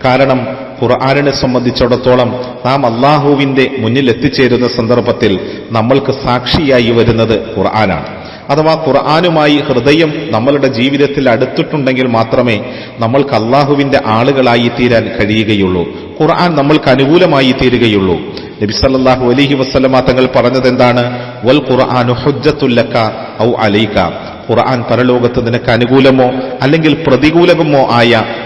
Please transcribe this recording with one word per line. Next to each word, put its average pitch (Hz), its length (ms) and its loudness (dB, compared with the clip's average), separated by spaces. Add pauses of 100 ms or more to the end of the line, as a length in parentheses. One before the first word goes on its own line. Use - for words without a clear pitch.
കാരണം 131 420 0 (360)
ഖുർആനിനെ 131 480 0
സംബന്ധിച്ചിടത്തോളം 123 1120 0 (220)
നാം 127 300 0
അള്ളാഹുവിന്റെ 135 840 2
മുന്നിൽ 120 320 0
എത്തിച്ചേരുന്ന 123 580 0
സന്ദർഭത്തിൽ 110 720 0 (300)
നമ്മൾക്ക് 123 420 0
സാക്ഷിയായി 123 760 0
വരുന്നത് 113 680 0
ഖുർആനാണ്. 95 480 -2 (440)
അഥവാ 156 380 0
ഖുർആനുമായി 151 680 2
ഹൃദയം 143 560 0 (180)
നമ്മളുടെ 135 360 0
ജീവിതത്തിൽ 131 640 0
അടുത്തിട്ടുണ്ടെങ്കിൽ 131 760 -2
മാത്രമേ 117 540 0 (380)
നമ്മൾക്ക് 131 360 0
അള്ളാഹുവിന്റെ 135 720 2
ആളുകളായി 120 640 2 (100)
തീരാൻ 113 300 2 (100)
കഴിയുകയുള്ളൂ. 101 680 0 (320)
ഖുർആൻ 165 360 2
നമ്മൾക്ക് 143 340 2
അനുകൂലമായി 135 720 2
തീരുകയുള്ളൂ. 104 580 2 (420)
നബി 101 100 -2
സല്ലല്ലാഹു 127 540 0
അലൈഹി 135 280 2
വസല്ലമ 131 460 0
തങ്ങൾ 127 360 0
പറഞ്ഞത് 127 320 2
എന്താണ്? 123 500 0 (260)
"വൽ 135 260 4
ഖുർആനു 127 420 0
ഹുജ്ജത്തുൽ 135 640 -2
ലക 113 360 0 (320)
ഔ 120 160 2
അലൈക." 107 400 0 (520)
ഖുർആൻ 117 320 0
പരലോകത്ത് 120 640 0
നിനക്ക് 120 240 -2
അനുകൂലമോ 127 600 4 (320)
അല്ലെങ്കിൽ 151 340 2 (100)
പ്രതികൂലമോ 151 840 2
ആയ 117 340 2 (220)